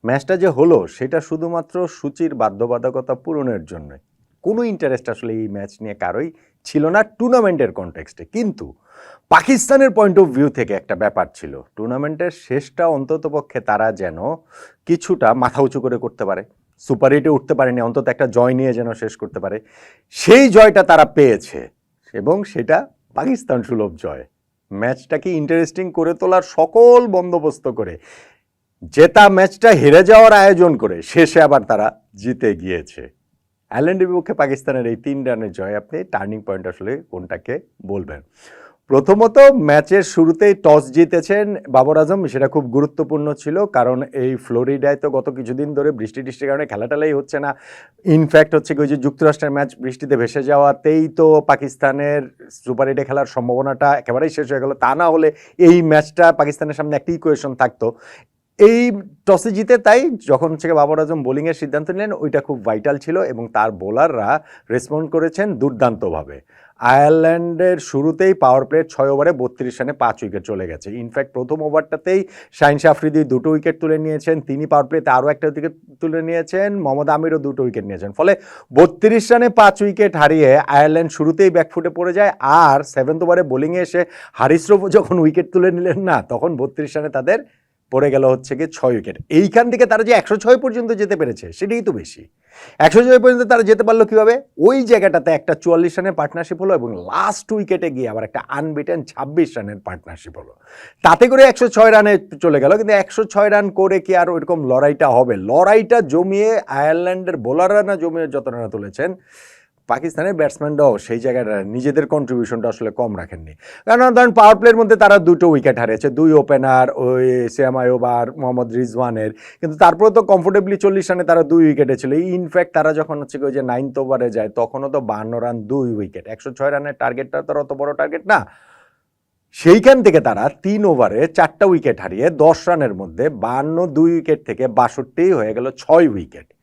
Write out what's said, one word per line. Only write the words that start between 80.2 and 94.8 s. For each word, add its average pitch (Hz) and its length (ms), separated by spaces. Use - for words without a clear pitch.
হারিয়ে 151 300
আয়ারল্যান্ড 156 420
শুরুতেই 165 400
ব্যাকফুটে 165 420
পড়ে 175 200
যায়। 202 140
আর 143 160
সেভেন্থ 151 300
ওভারে 175 180
বোলিংয়ে 160 340
এসে 170 140
হারিস 151 320
রফও 202 260
যখন 185 280
উইকেট 165 300
তুলে 185 220
নিলেন 175 220
না, 160 80
তখন 127 180
বত্রিশ 139 360
রানে 151 220
তাদের 147 220
পড়ে 135 220
গেল 135 180
হচ্ছে 131 260
গিয়ে 160 180
ছয় 127 200
উইকেট। 101 200
এইখান 214 340
থেকে 247 200
তারা 220 160
যে 240 120
একশো 196 240
ছয় 247 200
পর্যন্ত 233 260
যেতে 202 200
পেরেছে, 117 260
সেটাই 208 300
তো 175 120
বেশি। - 220
একশো 196 200
ছয় 254 160
পর্যন্ত 247 300
তারা 233 180
যেতে 214 180
পারলো 226 220
কীভাবে? 220 240
ওই 269 100